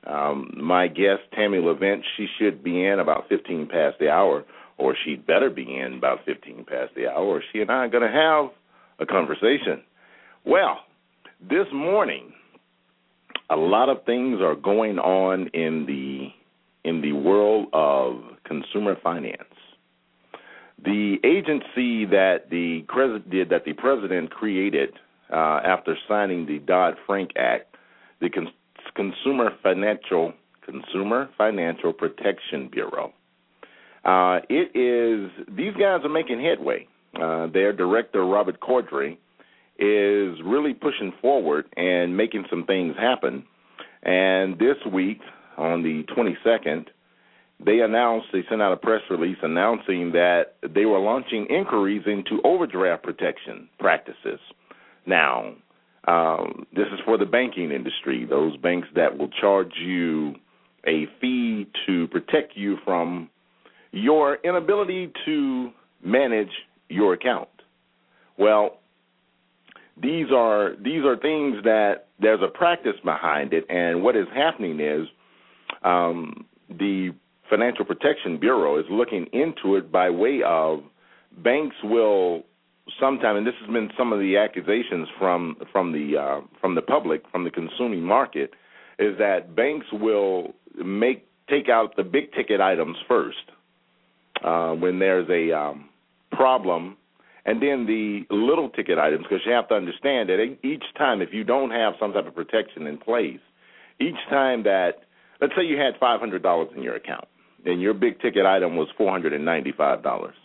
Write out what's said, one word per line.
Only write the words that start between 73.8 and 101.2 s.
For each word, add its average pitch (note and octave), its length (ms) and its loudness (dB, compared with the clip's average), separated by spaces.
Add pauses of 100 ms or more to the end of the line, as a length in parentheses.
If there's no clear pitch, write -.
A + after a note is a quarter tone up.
what A#2+ 120 4
is G2+ 200 2
happening A#2+ 440 -2
is, D2+ 300 -2 (720)
um, E2+ 640 0 (240)
the F#2+ 460 -2 (340)
Financial A#2 340 2
Protection G#2 560 -2
Bureau F2 400 2
is D#2+ 120 -2
looking G#2+ 420 -2
into A#2+ 440 0
it F#2 140 -4
by F2+ 200 2
way A2+ 360 2
of D#2+ 340 2 (640)
banks C3 400 0
will G#2 600 2 (580)
sometime, C3 360 2
and G#2+ 100 -2
this A#2+ 120 -2
has A2 140 -10
been A2 240 -2
some A#2+ 160 0
of G#2 60 0
the G2 180 2
accusations G2+ 720 0 (100)
from, F2 380 0 (160)
from F2+ 200 0
the, D2 280 -2
uh, C#2+ 200 -2 (200)
from F#2+ 140 -2
the E2 80 0
public, A2+ 400 0 (100)
from F2+ 120 -4
the E2+ 60 -4
consuming F2 520 -6
market, G2 480 0 (480)
is G2+ 180 0
that F2+ 400 0
banks C#3+ 380 0
will G2+ 580 0 (320)
make, G#2+ 420 0 (220)
take C#3 220 0
out A2+ 260 2
the G2 80 -2
big C3 300 -2
ticket G#2+ 260 0
items E2 380 0 (100)
first, E2+ 300 0 (1080)
uh, E2 280 0
when F2+ 260 0
there's F#2 320 2
a, E2 260 2
um, D2 320 -6 (440)
problem, G2 640 2 (460)
and A2+ 180 0
then C3+ 240 0
the G#2+ 420 -2
little B2+ 420 2
ticket F2+ 280 -2
items, D#2 300 2
'cause G2 180 0
you A#2 60 0
have A#2+ 160 0
to A2+ 60 2
understand G#2 540 -2
that F#2 120 2
e-, B2+ 240 -2
each C#3+ 180 -4 (160)
time, B2 240 2